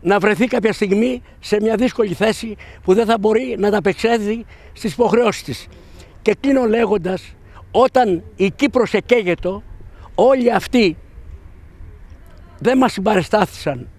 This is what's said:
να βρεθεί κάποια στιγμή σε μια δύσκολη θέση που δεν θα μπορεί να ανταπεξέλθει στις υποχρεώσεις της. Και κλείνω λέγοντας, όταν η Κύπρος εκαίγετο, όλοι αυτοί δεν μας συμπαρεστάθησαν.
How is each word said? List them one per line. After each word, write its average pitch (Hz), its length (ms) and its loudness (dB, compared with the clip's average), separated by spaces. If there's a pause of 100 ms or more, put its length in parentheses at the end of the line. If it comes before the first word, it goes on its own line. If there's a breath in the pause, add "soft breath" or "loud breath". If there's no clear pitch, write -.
να 196 140 2
βρεθεί 208 280 2
κάποια 220 260 0
στιγμή 220 500 -2 (180 soft breath)
σε 208 200 -2
μια 220 160 0
δύσκολη 214 380 0
θέση 214 420 -2 (260 loud breath)
που 185 120 4
δεν 220 120 2
θα 226 120 2
μπορεί 220 400 0
να 202 100 2
ανταπεξέλθει 214 760 0 (280 loud breath)
στις 196 200 -6
υποχρεώσεις 226 500 2
της. - 240 -10 (560 loud breath)
Και 208 180 2
κλείνω 269 240 2
λέγοντας, 202 720 -2 (360 loud breath)
όταν 233 520 2 (140)
η 196 140 2
Κύπρος 254 420 0
εκαίγετο, 196 680 -2 (520 loud breath)
όλοι 247 380 4
αυτοί 190 440 2 (1600)
δεν 254 200 2
μας 254 140 2
συμπαρεστάθησαν. 185 960 -2 (100)